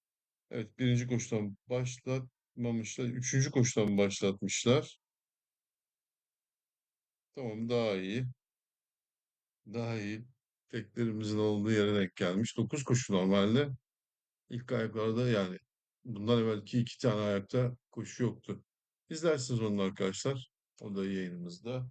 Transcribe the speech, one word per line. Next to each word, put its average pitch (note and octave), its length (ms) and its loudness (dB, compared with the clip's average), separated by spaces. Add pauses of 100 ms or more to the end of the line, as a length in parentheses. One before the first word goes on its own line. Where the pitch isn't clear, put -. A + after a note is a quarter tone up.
(520)
Evet, A2 280 -8
birinci B2 280 4
koşudan A2 500 -2 (120)
başlatmamışlar. B2 1400 -4
Üçüncü C3 460 0
koşudan A2 460 4
başlatmışlar. G2+ 1000 2 (2250)
Tamam, A#2 340 -6
daha A#2 260 2
iyi. G2 300 -2 (1500)
Daha A#2 260 -4
iyi. G#2+ 260 -6 (440)
Teklerimizin G#2+ 680 -2
olduğu G#2+ 340 2
yere G#2 240 4
denk G2 200 0
gelmiş. G2 420 0
Dokuz C3+ 260 -2
koşu B2 300 0
normalde. G2 560 4 (800)
İlk B2 220 -8
ayaklarda A2+ 580 0
yani F#2+ 280 2 (480)
bundan A2+ 380 2
evvelki A2 360 0
iki A#2+ 180 -2
tane G#2+ 240 2
ayakta G#2 540 0 (160)
koşu A#2 320 -6
yoktu. G#2 400 -4 (460)
İzlersiniz D3 520 0
onu G#2 200 0
arkadaşlar. G2 680 -4 (320)
O G#2+ 140 -10
da G2 100 -2
yayınımızda F#2+ 840 -6